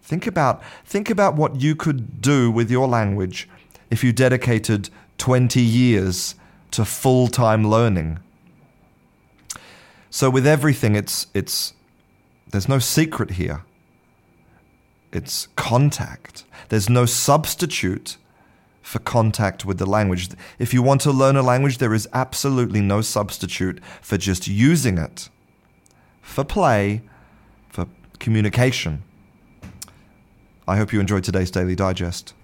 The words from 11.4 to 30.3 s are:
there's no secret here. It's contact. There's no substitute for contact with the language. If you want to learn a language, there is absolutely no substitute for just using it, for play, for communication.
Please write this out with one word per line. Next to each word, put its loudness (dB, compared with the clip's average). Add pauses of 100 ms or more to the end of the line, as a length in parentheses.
there's -4
no 2
secret -2
here. -6 (1500)
It's -8
contact. -2 (240)
There's -2
no 4
substitute -2 (640)
for -8
contact 0
with -4
the -2
language. 0 (300)
If -4
you 4
want 4
to 0
learn 4
a 2
language, 0
there 0
is -2
absolutely -2
no 2
substitute -4 (200)
for -4
just -2
using 2
it, -8 (880)
for -6
play, 0 (680)
for -8 (320)
communication. 0 (1700)